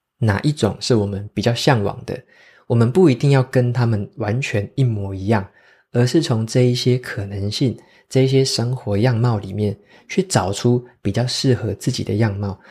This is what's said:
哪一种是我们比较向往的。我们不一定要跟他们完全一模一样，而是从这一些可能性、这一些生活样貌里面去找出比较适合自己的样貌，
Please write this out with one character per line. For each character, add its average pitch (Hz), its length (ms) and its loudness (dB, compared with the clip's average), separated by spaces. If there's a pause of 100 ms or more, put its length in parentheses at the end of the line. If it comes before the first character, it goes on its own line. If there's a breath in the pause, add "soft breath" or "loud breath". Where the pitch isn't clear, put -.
(200)
哪 104 220 0
一 151 100 2
种 190 280 0
是 - 140 0
我 107 100 2
们 101 300 -6
比 104 80 -4
较 117 100 2
向 117 320 2
往 101 220 -4
的。 - 100 -8 (520 soft breath)
我 123 80 0
们 117 160 4
不 180 180 6
一 127 60 4
定 139 160 2
要 135 100 6
跟 123 320 0
他 120 140 0
们 104 200 -2 (100)
完 110 220 -2
全 104 360 -4
一 139 80 2
模 101 300 -2
一 95 140 -6
样， 104 180 2 (460 soft breath)
而 120 140 2
是 160 160 2
从 113 240 0
这 127 160 0
一 123 140 4
些 123 240 2
可 104 260 -8
能 98 240 -4
性、 104 260 0 (320 loud breath)
这 131 160 2
一 135 40 2
些 135 180 4
生 123 300 -2
活 104 220 -4
样 117 200 2
貌 117 200 2
里 98 140 -8
面 104 260 -2 (300 soft breath)
去 - 160 -2
找 98 300 0
出 123 300 0 (180 loud breath)
比 101 100 -2
较 117 160 -2
适 131 260 0
合 107 200 -2
自 - 180 -4
己 - 140 -4
的 101 80 -4
样 104 240 0
貌， 101 200 -6 (140)